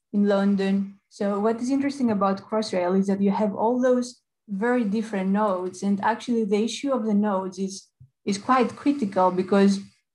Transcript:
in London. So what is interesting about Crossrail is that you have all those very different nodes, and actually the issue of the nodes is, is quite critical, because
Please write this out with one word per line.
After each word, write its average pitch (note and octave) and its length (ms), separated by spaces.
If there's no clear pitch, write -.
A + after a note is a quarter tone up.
in G3+ 160
London. G3 800
So G3+ 320
what A3+ 200
is B3 100
interesting C#4 420
about G3 360
Crossrail F#3+ 480
is G3 120
that G3 120
you G3 120
have G3+ 240
all B3 240
those B3 400
very A#3 380
different G3+ 460
nodes, F#3+ 520
and G3 220
actually A3+ 400
the G#3 180
issue B3+ 300
of A3+ 140
the G#3+ 80
nodes F#3+ 440
is, F#3+ 300
is G3+ 140
quite C4 380
critical, F#3+ 560
because G3 480